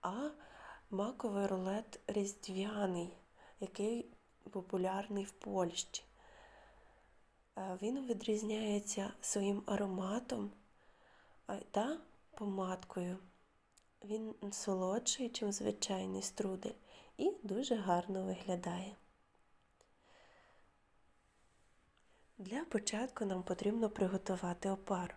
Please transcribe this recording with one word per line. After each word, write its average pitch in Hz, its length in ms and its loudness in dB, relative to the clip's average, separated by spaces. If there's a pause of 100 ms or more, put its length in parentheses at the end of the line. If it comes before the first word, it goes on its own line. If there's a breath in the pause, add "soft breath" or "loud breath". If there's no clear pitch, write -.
а 226 280 -2 (600 loud breath)
маковий 202 580 0
рулет 190 600 -2
різдвяний, 196 1080 0 (420 loud breath)
який 220 460 0 (460)
популярний 190 720 0
в 202 80 -6
Польщі. - 720 -2 (1600 loud breath)
Е, 185 220 -2
він 262 240 0
відрізняється 214 1040 2 (100)
своїм 202 440 2
ароматом, 202 840 0 (960 loud breath)
а, 196 80 -2 (160)
та 254 260 2 (340)
помадкою. 185 840 -2 (880)
Він 220 320 -4 (160)
солодший, 202 800 2
чим 214 220 0
звичайний 196 680 0
струдель, 190 500 -2 (460 loud breath)
і 392 160 4 (100)
дуже 226 320 2
гарно 190 480 4
виглядає. 185 720 -2 (3500 loud breath)
Для 226 280 -2
початку 220 600 0
нам 185 180 2
потрібно 208 460 2
приготувати 185 800 2
опару. 190 480 0